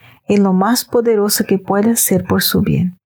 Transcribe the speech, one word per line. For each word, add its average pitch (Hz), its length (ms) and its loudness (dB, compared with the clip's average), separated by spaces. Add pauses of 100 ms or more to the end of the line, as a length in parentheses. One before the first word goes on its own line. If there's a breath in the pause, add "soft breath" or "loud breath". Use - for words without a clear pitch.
(280 loud breath)
en 202 160 2
lo 196 80 2
más 196 320 0
poderoso 220 600 0
que 196 120 0
pueda 202 340 0
hacer 185 340 -2
por 190 180 -2
su - 180 0
bien. 170 440 -2